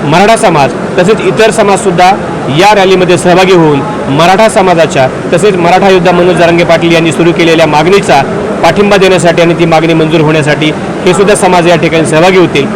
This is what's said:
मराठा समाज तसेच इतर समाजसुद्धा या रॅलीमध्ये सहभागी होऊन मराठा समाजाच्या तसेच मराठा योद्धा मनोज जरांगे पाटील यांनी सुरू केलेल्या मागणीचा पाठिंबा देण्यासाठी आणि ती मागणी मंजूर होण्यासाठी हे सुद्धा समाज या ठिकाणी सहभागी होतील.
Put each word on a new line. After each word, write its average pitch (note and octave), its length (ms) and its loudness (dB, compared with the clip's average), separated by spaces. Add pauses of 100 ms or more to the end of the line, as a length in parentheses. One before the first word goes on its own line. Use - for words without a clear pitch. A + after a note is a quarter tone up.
मराठा F#3+ 320 2
समाज D#3+ 380 0 (240)
तसेच F#3+ 240 0
इतर G#3+ 300 0
समाजसुद्धा F#3+ 600 0 (480)
या G3+ 160 2
रॅलीमध्ये F#3 420 0
सहभागी F3+ 360 2
होऊन D#3 280 2 (280)
मराठा F#3 400 2
समाजाच्या E3 580 0 (260)
तसेच F#3 220 0
मराठा F3+ 340 0
योद्धा F#3 220 2
मनोज F3 240 2
जरांगे E3+ 280 2
पाटील E3 280 0
यांनी E3 200 0
सुरू E3+ 200 0
केलेल्या D#3+ 360 0
मागणीचा D#3 540 0 (420)
पाठिंबा G3+ 340 0
देण्यासाठी F3+ 440 0
आणि E3+ 120 2
ती E3 120 0
मागणी E3 280 0
मंजूर D#3+ 280 0
होण्यासाठी D3+ 500 0 (340)
हे F3+ 80 2
सुद्धा G3+ 220 0
समाज F3+ 320 0
या F3 80 2
ठिकाणी D#3+ 300 -2
सहभागी F3+ 320 0
होतील. D#3 280 0 (100)